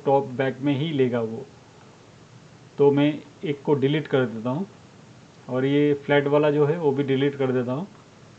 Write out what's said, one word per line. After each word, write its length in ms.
top 220
back 340
में 180
ही 120
लेगा 300
वो। 260
तो 120
मैं 320
एक 180
को 120
delete 320
कर 180
देता 260
हूँ 160
और 160
ये 300
flat 320
वाला 240
जो 160
है 120
वो 140
भी 100
delete 340
कर 160
देता 200
हूँ। 160